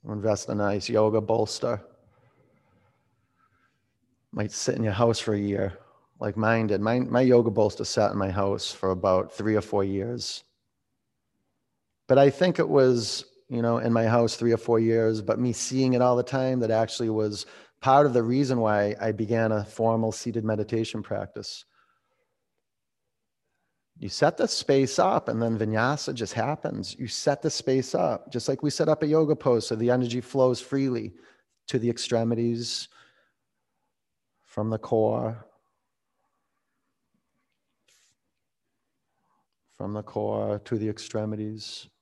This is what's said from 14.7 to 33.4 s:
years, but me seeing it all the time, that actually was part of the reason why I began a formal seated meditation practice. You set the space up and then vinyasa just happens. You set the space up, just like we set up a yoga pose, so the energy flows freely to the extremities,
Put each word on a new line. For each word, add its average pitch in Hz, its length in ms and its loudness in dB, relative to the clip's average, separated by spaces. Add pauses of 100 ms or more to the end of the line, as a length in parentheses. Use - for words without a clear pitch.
years, 113 440 2
but 110 160 -2
me 123 140 0
seeing 127 420 0
it 123 80 2
all 123 140 4
the 123 60 0
time, 131 380 -2
that 113 100 0
actually 113 400 0
was 107 360 -2 (340)
part 139 260 6
of 131 60 2
the 120 100 4
reason 127 380 0
why 104 400 2
I 110 120 -2
began 110 400 0
a 104 120 -2
formal 113 480 0
seated 113 320 -6
meditation 107 580 -4
practice. - 640 -10 (2250)
You 101 80 -8
set - 280 2
the - 100 0
space 139 520 2
up 190 300 2
and 117 140 -2
then 117 160 0
vinyasa 113 560 0
just 117 180 -8
happens. 113 680 -6
You 120 100 -8
set - 340 -2
the 151 80 0
space - 440 -2
up, 165 380 -2
just - 160 -4
like 139 140 -2
we 151 80 0
set 151 180 0
up 156 140 2
a 156 40 0
yoga 151 280 2
pose, 120 320 2
so 120 80 -2
the 113 160 0
energy 123 300 0
flows 127 400 2
freely 123 540 -4 (520)
to 131 120 -2
the 117 120 0
extremities, 117 960 -2 (1600)